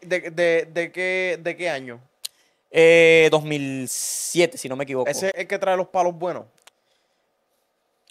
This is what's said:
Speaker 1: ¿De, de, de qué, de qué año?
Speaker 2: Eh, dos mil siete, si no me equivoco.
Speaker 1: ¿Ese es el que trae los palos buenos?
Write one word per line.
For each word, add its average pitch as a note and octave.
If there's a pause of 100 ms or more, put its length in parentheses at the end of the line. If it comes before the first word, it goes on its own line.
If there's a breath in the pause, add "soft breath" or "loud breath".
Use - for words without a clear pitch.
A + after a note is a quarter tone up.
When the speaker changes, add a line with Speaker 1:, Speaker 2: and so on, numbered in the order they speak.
Speaker 1:
¿De, F3
de, E3
de E3
qué, F#3
de E3+
qué E3+
año? C3 (680 loud breath)
Speaker 2:
Eh, E3
dos D3+
mil C3+
siete, -
si -
no C3
me C3+
equivoco. B2+
Speaker 1:
¿Ese D3
es F#3+
el F3
que G3
trae F#3+
los F#3
palos F3
buenos? D#3+ (1700)